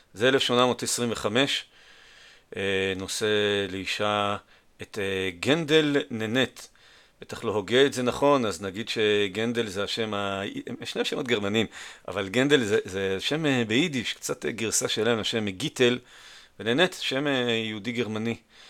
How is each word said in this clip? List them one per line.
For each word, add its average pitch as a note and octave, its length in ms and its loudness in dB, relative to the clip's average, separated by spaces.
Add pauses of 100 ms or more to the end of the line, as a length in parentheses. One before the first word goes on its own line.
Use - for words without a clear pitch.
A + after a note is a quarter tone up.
(140)
זה A2+ 140 2
אלף C3 140 4
שמונה B2 240 4
מאות A#2+ 160 0
עשרים A#2 300 -2
וחמש, A#2 520 0 (920)
אה, G2 400 0
נושא F#2+ 300 -4 (440)
לאישה G2+ 680 -2 (460)
את, - 160 -10
אה, F#2+ 320 -2 (100)
גנדל D3 560 2 (140)
ננט. A2+ 500 -2 (640)
בטח - 200 -10
לא A2 80 0
הוגה G#2+ 340 4
את B2+ 60 0
זה B2+ 100 -4
נכון, C3 440 4
אז F#2+ 160 -4
נגיד G2+ 260 -6
שגנדל A2 800 0
זה G2+ 180 -4
השם G#2+ 300 -4
ה-, G2 280 -2 (240)
הם A#2+ 180 -8
שני - 200 -4
שמות C#3+ 240 -4
גרמנים, G#2+ 380 2 (420)
אבל F#2+ 200 -4
גנדל C3 360 4
זה, G#2 200 2
זה F#2+ 360 -2
שם, D3+ 260 -2
אה, C3 200 2
ביידיש, B2+ 460 0
קצת, - 340 -6
אה, D3 40 0
גרסה A2+ 380 -2
שלהם, A2+ 300 2
השם G#2+ 300 -2
גיטל, B2 500 2 (600)
וננט, C3+ 400 2
שם, C3+ 260 -2
אה, B2+ 240 2
יהודי A2 420 -2
גרמני, A2 440 -2 (320)